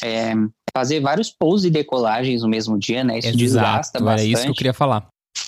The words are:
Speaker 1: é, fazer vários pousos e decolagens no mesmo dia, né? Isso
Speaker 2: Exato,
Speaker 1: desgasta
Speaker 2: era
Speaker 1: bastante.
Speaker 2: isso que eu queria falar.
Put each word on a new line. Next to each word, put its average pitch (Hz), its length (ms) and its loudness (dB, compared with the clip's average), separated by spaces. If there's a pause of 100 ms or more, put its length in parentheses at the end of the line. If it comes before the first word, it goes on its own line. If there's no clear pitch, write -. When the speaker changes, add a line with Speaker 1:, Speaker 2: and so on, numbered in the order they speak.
Speaker 1:
é, 113 320 -2 (380)
fazer 135 280 0
vários 151 300 0
pousos 185 340 0
e 175 60 2
decolagens 127 720 0
no 113 60 0
mesmo 110 300 0
dia, 117 240 -2
né? 117 160 0
Isso 113 100 -4
Speaker 2:
Exato, 113 100 2
Speaker 1:
desgasta 113 600 2
Speaker 2:
era 117 60 0
Speaker 1:
bastante. 110 280 2
Speaker 2:
isso 117 120 2
que 143 60 -2
eu 131 40 0
queria 127 200 0
falar. 123 340 0 (400)